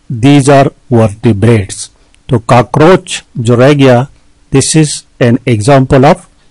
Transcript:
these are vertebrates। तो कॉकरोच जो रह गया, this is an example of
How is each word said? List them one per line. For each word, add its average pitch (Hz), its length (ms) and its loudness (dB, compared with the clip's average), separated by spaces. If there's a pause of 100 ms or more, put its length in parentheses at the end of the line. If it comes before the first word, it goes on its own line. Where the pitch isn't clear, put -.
(100)
these 135 400 0
are 139 180 2 (240)
vertebrates। 110 960 -2 (400)
तो 123 100 -2
कॉकरोच 151 840 0 (160)
जो 120 160 -2
रह 127 200 2
गया, 131 320 2 (460)
this 135 240 -2
is 156 260 -2 (200)
an 117 160 0 (100)
example 131 580 0
of 175 200 0 (240)